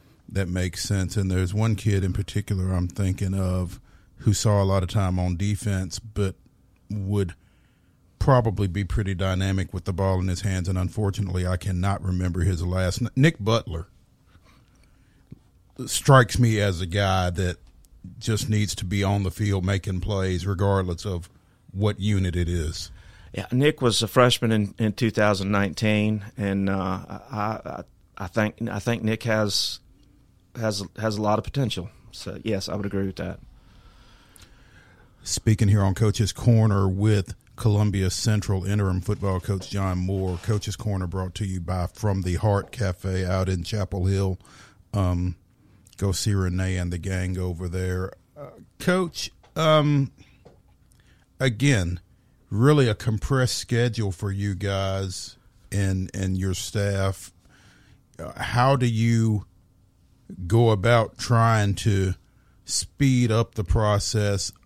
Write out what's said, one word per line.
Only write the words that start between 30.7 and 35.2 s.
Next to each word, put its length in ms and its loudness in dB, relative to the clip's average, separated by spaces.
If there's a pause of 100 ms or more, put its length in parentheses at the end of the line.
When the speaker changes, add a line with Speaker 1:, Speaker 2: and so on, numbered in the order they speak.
Speaker 2:
has 200 -4
a 40 -4
lot 180 2
of 60 -8
potential. 440 -4 (220)
So, 320 -12
yes, 240 -4
I 80 -6
would 120 -6
agree 180 -2
with 120 -6
that. 220 -8 (1800)